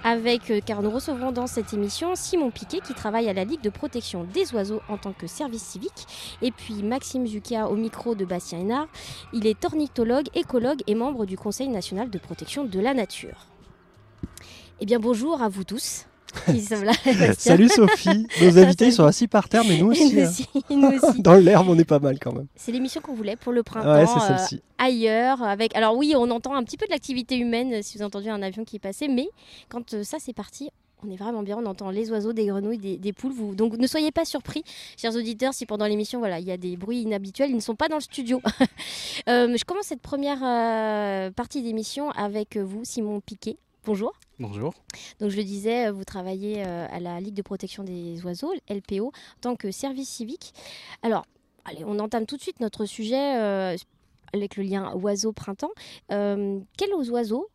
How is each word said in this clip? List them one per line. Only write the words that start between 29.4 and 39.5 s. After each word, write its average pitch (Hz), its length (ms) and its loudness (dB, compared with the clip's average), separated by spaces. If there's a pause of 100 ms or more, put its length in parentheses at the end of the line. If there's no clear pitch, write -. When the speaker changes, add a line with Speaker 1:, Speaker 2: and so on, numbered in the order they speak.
Speaker 1:
quand, 240 240 -12
euh, 208 100 -6
ça 302 160 -10
c'est 254 140 -12
parti, - 380 -14 (340)
on 202 60 -10
est 185 60 -12
vraiment 214 260 -6
bien, 202 140 -6
on 233 100 -6
entend 190 240 -8
les 220 200 -4
oiseaux, 220 220 -2
des 220 140 -2
grenouilles, 202 320 -4
des, 190 180 -8
des 196 160 -6
poules. 269 200 -8
Vous, 214 200 -8
donc 220 240 -2
ne 247 80 2
soyez 311 260 0
pas 330 140 -2
surpris, 311 380 -8 (340)
chers 226 180 -4
auditeurs, 233 380 -2
si 254 140 -8
pendant 214 180 -2
l'émission, 208 320 -2
voilà, 196 220 -4
il 180 80 -8
y 190 40 -6
a 180 60 -6
des 180 200 -8
bruits 226 240 -6
inhabituels, 214 500 -2
ils 247 40 0
ne 220 60 -2
sont 220 140 -6
pas 311 140 -2
dans 311 80 -2
le 285 40 -4
studio. 247 440 -4
<laughs> 214 60 0 (800)
Euh, 240 260 4